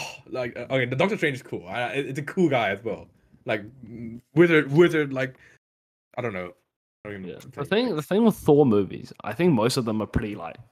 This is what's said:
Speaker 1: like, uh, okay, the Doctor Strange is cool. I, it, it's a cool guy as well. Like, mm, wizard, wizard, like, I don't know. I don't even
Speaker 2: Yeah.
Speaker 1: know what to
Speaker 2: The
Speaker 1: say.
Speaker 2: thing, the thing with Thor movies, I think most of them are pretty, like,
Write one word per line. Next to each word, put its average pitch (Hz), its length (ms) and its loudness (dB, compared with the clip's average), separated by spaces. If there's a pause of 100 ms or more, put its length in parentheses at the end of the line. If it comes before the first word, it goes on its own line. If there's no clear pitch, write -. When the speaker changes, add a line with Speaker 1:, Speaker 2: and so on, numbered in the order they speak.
(280)
Speaker 1:
like, 123 300 -8
uh, 120 100 -10
okay, 135 160 0
the 127 120 -4
Doctor 190 200 0
Strange 147 200 -2
is 135 60 -14
cool. - 240 -10
I, 107 260 -6
it, 143 180 -4
it's 139 80 -10
a 147 40 -6
cool 165 280 0
guy 117 180 2
as 101 160 -4
well. 92 240 -8 (380)
Like, 110 160 -2 (240)
mm, 117 340 -14 (140)
wizard, 156 360 4
wizard, 151 440 4
like, 131 220 -6 (840)
I - 20 -6
don't 117 140 -6
know. 90 180 -10 (520)
I 104 40 -14
don't 101 120 -12
even 92 40 -12
Speaker 2:
Yeah. 87 80 -10
Speaker 1:
know - 40 -14
what - 60 -20
to 131 60 -20 (120)
Speaker 2:
The 139 40 -6
Speaker 1:
say. - 60 -10
Speaker 2:
thing, 214 260 0
the 151 60 -2
thing 208 220 2
with 220 120 4
Thor 147 300 6
movies, 101 460 2 (120)
I 104 80 -6
think 170 220 4
most 113 240 2
of 117 80 -2
them 110 160 -2
are 101 40 -4
pretty, 107 300 -4
like, 85 200 -12 (160)